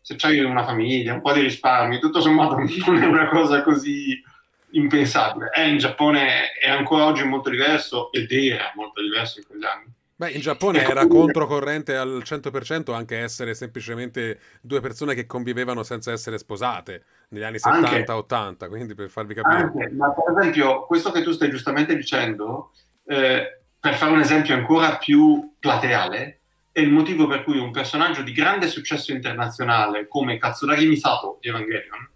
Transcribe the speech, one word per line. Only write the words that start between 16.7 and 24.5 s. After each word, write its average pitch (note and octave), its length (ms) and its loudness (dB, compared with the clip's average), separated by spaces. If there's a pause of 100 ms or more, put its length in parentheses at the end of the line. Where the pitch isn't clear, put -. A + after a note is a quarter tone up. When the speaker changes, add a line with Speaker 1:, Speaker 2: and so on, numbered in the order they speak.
Speaker 2:
negli G#2 120 -12
anni A2+ 180 -10
Speaker 1:
Anche. C#3 280 2
Speaker 2:
settanta, A#2 280 -2
ottanta, G#2 520 -6
quindi A2 260 -12
per G2 160 -10
farvi G#2+ 240 -10
capire. D#3+ 280 0
Speaker 1:
Anche, - 280 -6
ma C#3+ 220 -2
per E3+ 260 0
esempio C#3+ 480 2
questo E3+ 240 0
che F3 120 0
tu E3 100 -2
stai D#3 180 0
giustamente D3 460 -2
dicendo, A2+ 760 -6 (360)
eh, C3+ 520 0 (220)
per C#3+ 140 0
fare D#3 180 2
un D#3 80 6
esempio D3 340 4